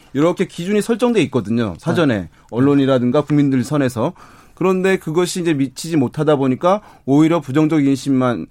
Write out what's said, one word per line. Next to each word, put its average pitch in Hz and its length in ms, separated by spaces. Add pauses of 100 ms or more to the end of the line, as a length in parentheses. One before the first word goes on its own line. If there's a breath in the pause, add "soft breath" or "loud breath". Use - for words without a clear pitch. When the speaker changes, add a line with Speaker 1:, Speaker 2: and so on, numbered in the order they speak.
(140 soft breath)
Speaker 1:
이렇게 170 340
기준이 202 340
설정돼 226 420
있거든요. 113 540
사전에 156 400
Speaker 2:
네. 85 120 (200 soft breath)
Speaker 1:
언론이라든가 131 720
국민들 143 420
선에서. 139 500 (420 loud breath)
그런데 185 420
그것이 175 420
이제 165 140
미치지 139 420
못하다 147 400
보니까 139 460 (240 loud breath)
오히려 156 340
부정적 151 460
인식만 131 640